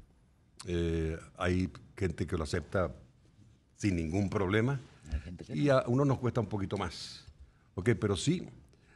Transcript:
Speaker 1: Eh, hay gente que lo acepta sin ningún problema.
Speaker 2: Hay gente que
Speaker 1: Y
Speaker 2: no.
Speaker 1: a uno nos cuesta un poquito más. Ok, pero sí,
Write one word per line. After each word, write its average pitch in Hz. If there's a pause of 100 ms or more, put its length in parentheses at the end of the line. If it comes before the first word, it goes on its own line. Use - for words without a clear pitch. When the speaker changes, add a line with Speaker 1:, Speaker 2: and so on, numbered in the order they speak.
(640)
Speaker 1:
Eh, 82 (200)
hay 90 (260)
gente 90
que 90
lo 80
acepta 85 (840)
sin 101
ningún 85
problema. 110 (320)
Speaker 2:
Hay 73
gente 90
que 135
Speaker 1:
Y 151
Speaker 2:
no. 135
Speaker 1:
a 131
uno 131
nos 135
cuesta 120
un 101
poquito 98
más. - (500)
Ok, 95
pero 101
sí, 90 (480)